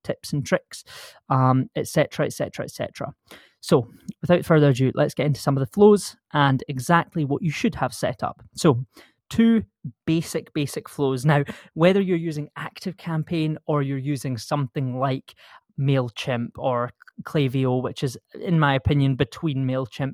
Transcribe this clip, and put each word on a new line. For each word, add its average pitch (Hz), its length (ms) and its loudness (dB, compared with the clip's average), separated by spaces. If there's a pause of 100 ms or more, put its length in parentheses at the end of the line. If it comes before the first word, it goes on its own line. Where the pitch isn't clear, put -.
tips - 300 -8
and 147 120 -2
tricks, - 380 -4 (460)
um, 131 480 2
et - 100 -2
cetera, - 400 0
et - 60 -6
cetera, - 320 -6
et - 60 -12
cetera. - 440 -10 (460)
So - 280 2 (320)
without 175 240 2
further 151 260 6
ado, 127 240 2
let's 151 200 0
get 139 120 -2
into 139 140 0
some 139 160 0
of 135 40 0
the 135 120 -4
flows 208 440 6 (160)
and 139 340 2
exactly 151 580 -2
what 139 180 -2
you 165 80 -2
should - 260 -2
have - 180 -4
set - 280 -6
up. - 200 -8 (120)
So 131 320 2 (420)
two 226 340 4 (440)
basic, 165 480 -2
basic - 340 -4
flows. 131 380 -2
Now, 143 180 4 (300)
whether 185 260 4
you're 185 160 0
using 156 320 -4 (100)
ActiveCampaign 156 1080 -4
or 147 160 0
you're 139 160 -4
using 131 400 -4
something 131 600 -4
like 135 360 -4 (440)
MailChimp 127 800 -2
or 120 360 -2 (320)
Klaviyo, 131 580 0
which - 200 -6
is, 123 140 -4 (240)
in 170 180 0
my 143 160 4
opinion, 135 420 2
between 135 500 -4
MailChimp 131 480 -4